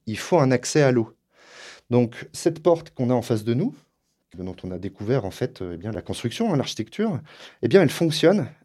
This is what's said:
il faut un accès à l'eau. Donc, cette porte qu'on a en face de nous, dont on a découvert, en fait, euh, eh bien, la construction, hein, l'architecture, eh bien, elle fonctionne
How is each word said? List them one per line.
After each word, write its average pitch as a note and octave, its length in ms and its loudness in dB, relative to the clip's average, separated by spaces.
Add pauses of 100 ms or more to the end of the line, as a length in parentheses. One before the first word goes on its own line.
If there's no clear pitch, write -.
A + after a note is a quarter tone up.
il A2 120 -6
faut - 200 0
un C3 120 4
accès C3 320 2
à C3+ 80 6
l'eau. A#2 240 0 (760)
Donc, B2 420 0
cette E3 280 -2
porte E3+ 300 0
qu'on B2 200 -4
a B2+ 40 2
en A#2 80 0
face A2 220 -2
de A#2 100 -2
nous, F3+ 180 -2 (640)
dont F2+ 280 -12
on F#2 80 -8
a F#2 60 -10
découvert, G#2 460 -4
en F#2+ 60 -6
fait, - 320 -8
euh, F2 120 -8
eh - 20 -10
bien, G#2 160 -8
la G#2+ 100 -8
construction, F#3 500 -4
hein, D#3 40 0
l'architecture, D3 640 -4 (420)
eh A#2+ 60 0
bien, F#3 140 8
elle C#3 80 4
fonctionne E3 580 2 (160)